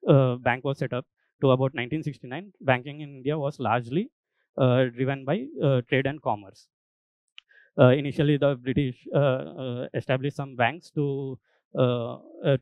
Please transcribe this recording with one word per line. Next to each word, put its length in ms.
uh, 280
bank 280
was 140
set 140
up, 140
to 120
about 200
nineteen 300
sixty-nine, 580
banking 400
in 80
India 300
was 200
largely, 520
uh, 260
driven 300
by, 220
uh, 260
trade 180
and 140
commerce. 480
Uh, 100
initially, 480
the 200
British, 580
uh, 40
uh, 760
established 420
some 200
banks 340
to, 480
uh, 380
uh, 180